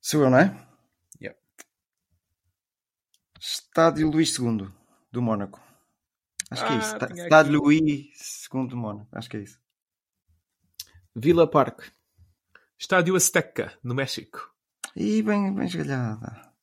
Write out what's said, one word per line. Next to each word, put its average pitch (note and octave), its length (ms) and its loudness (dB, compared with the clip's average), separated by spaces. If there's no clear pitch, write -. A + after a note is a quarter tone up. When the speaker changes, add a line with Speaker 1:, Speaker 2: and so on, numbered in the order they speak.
Speaker 1:
Sou D3+ 220 0
eu, C3 80 6
não B2+ 80 6
é? F3+ 280 2
Speaker 2:
Yeah. - 180 -14
Speaker 1:
Estádio D#3 720 0
Luís D#3 240 2
segundo, A2 380 -4
do A#2+ 100 -6
Mónaco. G#2 400 -2
Acho - 140 -8
que A3+ 80 -2
é - 40 0
Speaker 2:
Ah, - 20 0
Speaker 1:
isso. G#3+ 200 -6
Tá, - 100 -6
Speaker 2:
tinha F3 160 -14
Speaker 1:
Estádio D#3 340 6
Speaker 2:
aqui. D3 60 0
Speaker 1:
Luís D3 520 0
segundo - 540 -10
do A#2+ 60 -10
Mónaco. G#2+ 400 -10
Acho - 120 -12
que - 80 -12
é G#2+ 60 -8
isso. - 180 -20
Speaker 3:
Villa D#3+ 360 4
Park. C3 320 0
Speaker 2:
Estádio F#3 380 2
Azteca, - 680 0
no A#2+ 120 -6
México. - 600 -8
Speaker 1:
Ih, G#3+ 280 0
bem, G#3 320 -2
bem - 120 -4
esgalhada. C3 880 -6